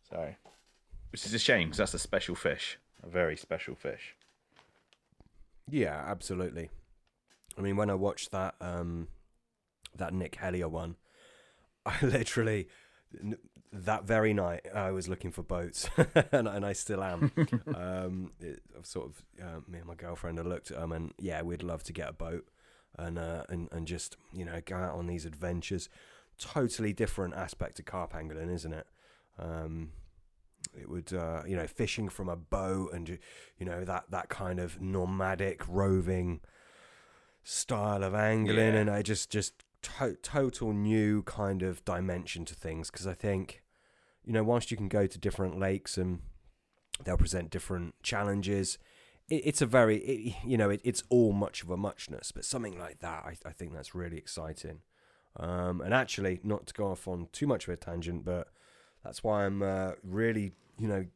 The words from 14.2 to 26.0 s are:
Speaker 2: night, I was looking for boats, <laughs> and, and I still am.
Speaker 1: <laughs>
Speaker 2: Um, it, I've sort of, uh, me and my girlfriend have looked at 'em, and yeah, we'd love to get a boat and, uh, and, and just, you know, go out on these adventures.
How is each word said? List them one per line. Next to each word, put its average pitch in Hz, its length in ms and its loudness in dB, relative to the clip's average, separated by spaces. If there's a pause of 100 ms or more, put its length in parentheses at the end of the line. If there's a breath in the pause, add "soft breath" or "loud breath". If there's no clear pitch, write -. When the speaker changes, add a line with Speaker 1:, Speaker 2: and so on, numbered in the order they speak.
Speaker 2:
night, 87 400 0
I 98 160 0
was 95 180 -2
looking 92 240 -4
for 90 100 -8
boats, 87 500 -4
<laughs> - 400 6
and, 123 140 6
and 101 200 0
I 98 80 0
still 98 280 -2
am. 92 320 2
Speaker 1:
<laughs> 139 400 2
Speaker 2:
Um, 92 640 -4
it, 82 220 -10 (160)
I've - 80 -18
sort 71 220 -8
of, 76 160 -16 (200)
uh, 82 240 -10
me 90 120 -12
and 82 80 -12
my 85 80 -12
girlfriend 85 420 -6
have 82 100 -4
looked 87 240 -4
at - 120 -8
'em, 82 100 -4
and 82 260 -6
yeah, 85 220 -4
we'd 85 220 -4
love 85 220 -4
to - 100 -12
get 82 160 -6
a - 20 -12
boat 85 340 -6 (500 soft breath)
and, 85 220 -6
uh, 82 300 -4
and, 85 220 -4
and 82 160 -4
just, 85 300 -6 (160)
you 90 120 -8
know, 82 200 -6
go 92 120 -8
out 90 200 -2
on 87 100 -4
these 87 200 -4
adventures. 85 640 -4 (500 loud breath)